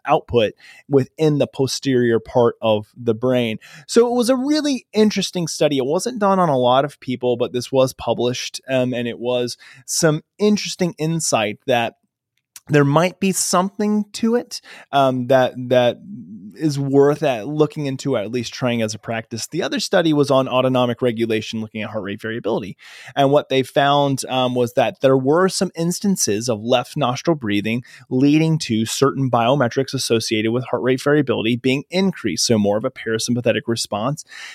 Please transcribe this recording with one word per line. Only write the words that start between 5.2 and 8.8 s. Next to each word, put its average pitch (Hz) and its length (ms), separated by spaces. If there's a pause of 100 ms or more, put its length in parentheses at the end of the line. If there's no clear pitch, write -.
study. 147 300
It 127 80
wasn't 185 340
done 196 200
on 175 100
a 139 100
lot 127 280
of 143 120
people, 123 380
but 117 160
this 120 180
was 131 220
published, 117 760
um, 127 260